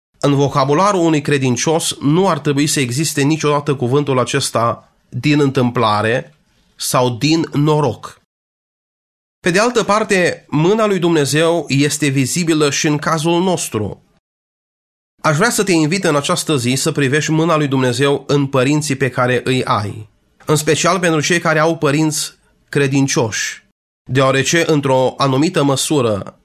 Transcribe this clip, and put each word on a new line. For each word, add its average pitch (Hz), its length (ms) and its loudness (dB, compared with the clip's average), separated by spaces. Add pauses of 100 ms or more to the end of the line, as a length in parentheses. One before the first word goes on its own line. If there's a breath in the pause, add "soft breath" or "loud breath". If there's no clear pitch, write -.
(200)
În 143 140 2
vocabularul 147 680 2
unui 165 200 2
credincios 131 800 -2
nu 170 280 2
ar 160 100 0
trebui 143 280 0
să 147 140 -2
existe 139 420 -2
niciodată 147 520 0
cuvântul 135 440 0
acesta 117 720 -2 (160)
„din 147 320 0
întâmplare” 120 920 0 (420)
sau 127 340 0
„din 147 420 0
noroc”. 147 680 0 (1200)
Pe 185 100 0
de 175 80 2
altă 233 240 2
parte, 202 640 0
mâna 196 380 2
lui 196 120 0
Dumnezeu 165 720 0
este 143 380 0
vizibilă 151 640 0
și 139 160 -4
în 151 120 0
cazul 165 440 0
nostru. 117 600 -4 (1200)
Aș 156 140 2
vrea 214 140 2
să 226 140 -2
te 190 80 0
invit 165 320 2
în 156 120 2
această 160 400 -2
zi 123 180 0
să 147 180 -2
privești 147 380 -2
mâna 156 260 2
lui 151 120 0
Dumnezeu 131 580 0
în 143 200 2
părinții 139 500 0
pe 127 140 -2
care 123 340 0
îi 127 200 0
ai, 104 440 -4 (360)
în 151 120 0
special 165 420 0
pentru 165 220 0
cei 170 180 0
care 160 200 0
au 160 180 2
părinți 151 580 -2 (340)
credincioși, 135 960 -2 (460)
deoarece, 135 560 2
într-o 131 500 2
anumită 143 460 0
măsură, 127 840 -2